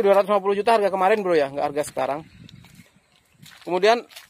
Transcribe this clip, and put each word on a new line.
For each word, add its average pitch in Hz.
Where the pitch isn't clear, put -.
dua 196
ratus 202
lima 202
puluh 202
juta 226
harga 202
kemarin, 190
Bro, 175
ya, 139
nggak 139
harga 147
sekarang. 135
Kemudian 202